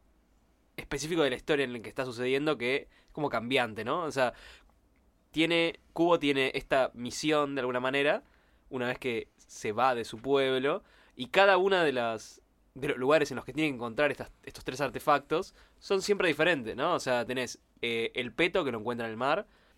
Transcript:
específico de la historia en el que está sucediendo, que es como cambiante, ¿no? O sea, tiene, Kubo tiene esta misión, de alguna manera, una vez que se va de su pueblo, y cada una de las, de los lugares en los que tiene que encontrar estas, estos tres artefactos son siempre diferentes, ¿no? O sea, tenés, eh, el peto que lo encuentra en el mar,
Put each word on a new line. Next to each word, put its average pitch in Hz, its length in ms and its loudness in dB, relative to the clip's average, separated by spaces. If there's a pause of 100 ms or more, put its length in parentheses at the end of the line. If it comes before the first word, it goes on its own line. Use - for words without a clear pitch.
(760)
específico 156 460 -2
de 139 80 4
la 123 60 -2
historia 139 280 0
en 123 120 -6
el 110 60 -12
que 107 60 -14
está 131 160 -6
sucediendo, 131 540 0
que 127 180 0
es - 100 -6 (260)
como 147 160 -4
cambiante, 117 560 -2
¿no? 147 180 -2
O 151 80 -6
sea, 127 220 2 (1000)
tiene, 165 500 0 (120)
Kubo 170 260 4
tiene 139 360 2
esta 135 400 0
misión, 143 600 -2
de 135 60 -4
alguna 123 200 -2
manera, 139 420 0 (480)
una 123 160 -4
vez 127 120 -4
que 117 380 -4
se - 360 -8
va 123 220 2
de 117 100 -4
su 113 140 -12
pueblo, 135 640 0 (340)
y 127 120 -10
cada 196 280 6
una 185 280 4
de 143 80 4
las, 117 480 -4 (340)
de 131 140 -6
los 139 80 -2
lugares 143 340 4
en 127 60 -8
los 113 80 -8
que 127 80 -12
tiene 151 180 0
que 135 40 -4
encontrar 120 360 -2
estas, 123 200 -10 (140)
estos - 200 -18
tres 131 160 -6
artefactos 143 760 0 (260)
son 196 220 0
siempre 196 260 2
diferentes, 147 480 2
¿no? 160 180 0
O 131 60 0
sea, 123 260 0
tenés, 123 340 -4 (220)
eh, 117 320 -2
el 120 180 -4
peto 170 320 2
que 127 80 -2
lo 117 60 -4
encuentra 117 280 -4
en 110 60 -6
el 107 40 -10
mar, 147 300 0 (320)